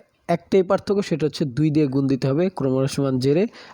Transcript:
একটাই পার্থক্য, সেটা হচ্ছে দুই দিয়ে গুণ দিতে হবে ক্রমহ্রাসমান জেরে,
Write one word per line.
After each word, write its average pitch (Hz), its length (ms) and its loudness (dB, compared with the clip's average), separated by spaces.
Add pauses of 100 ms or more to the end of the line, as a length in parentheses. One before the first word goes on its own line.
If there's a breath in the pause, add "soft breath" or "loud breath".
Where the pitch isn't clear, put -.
(280)
একটাই 180 360 2
পার্থক্য, 196 400 -2
সেটা 156 220 -2
হচ্ছে 151 200 -2
দুই 143 240 0
দিয়ে 151 180 2
গুণ 139 200 0
দিতে 135 200 0
হবে 160 220 0
ক্রমহ্রাসমান 135 680 -2
জেরে, 147 280 2 (260 loud breath)